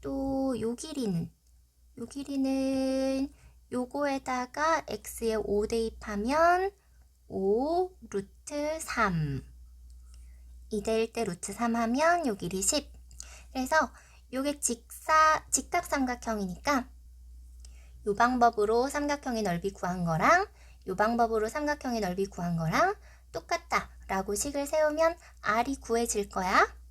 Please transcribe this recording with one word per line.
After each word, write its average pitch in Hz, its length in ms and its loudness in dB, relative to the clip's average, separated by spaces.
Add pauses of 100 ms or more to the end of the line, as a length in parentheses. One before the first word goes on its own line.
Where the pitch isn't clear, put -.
또 269 580 -2
요 220 160 -2
길이는, 240 560 -4 (680)
요 233 80 -10
길이는 269 1300 0 (380)
요거에다가 269 1160 -2
X에 220 480 -4
오 208 300 0
대입하면 247 1040 0 (560)
오 269 640 0 (180)
루트 294 720 -6
삼. 165 640 -2 (1300)
이 208 120 -2
대 220 220 0
일 226 80 -8
대 233 120 -2
루트 185 280 -6
삼 233 240 0
하면 285 500 2
요 214 80 0
길이 190 280 -4
십. - 280 0 (640)
그래서 262 400 0 (400)
요게 285 280 -2
직사-, 311 920 2
직각삼각형이니까 247 1400 -2 (1160)
요 202 80 0
방법으로 233 760 4
삼각형의 285 540 -2
넓이 185 300 -2
구한 185 320 -4
거랑 240 420 4 (400)
요 185 100 -6
방법으로 226 520 2
삼각형의 294 520 -2
넓이 190 260 -2
구한 175 300 -4
거랑 240 380 2 (380)
똑같다라고 202 1000 -4
식을 285 320 -4
세우면 311 500 2 (260)
R이 240 340 0
구해질 226 520 -2
거야. 214 520 2 (120)